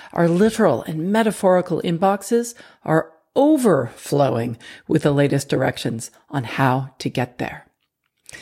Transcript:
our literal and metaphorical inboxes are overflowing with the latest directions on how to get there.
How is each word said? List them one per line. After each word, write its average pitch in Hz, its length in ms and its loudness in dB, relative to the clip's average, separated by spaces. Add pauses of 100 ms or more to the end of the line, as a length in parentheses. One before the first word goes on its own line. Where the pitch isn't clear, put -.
(140)
our 170 160 2
literal 190 540 2
and 165 280 -6
metaphorical 185 680 0
inboxes 202 720 -2 (300)
are 160 260 0 (240)
overflowing 143 1200 2 (300)
with 151 160 0
the 151 80 2
latest 139 380 2
directions 131 600 -4 (180)
on 131 160 -6
how 135 540 -2
to 139 100 -4
get - 300 -6
there. - 260 -8 (760)